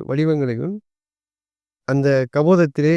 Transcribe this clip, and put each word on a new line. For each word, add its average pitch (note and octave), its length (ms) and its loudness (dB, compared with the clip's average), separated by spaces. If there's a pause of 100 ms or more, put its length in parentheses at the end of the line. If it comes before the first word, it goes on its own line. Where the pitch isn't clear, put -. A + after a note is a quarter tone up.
வடிவங்களையும் D3 680 -2 (1120)
அந்த C#3 200 0 (240)
கபோதத்திலே D#3 640 2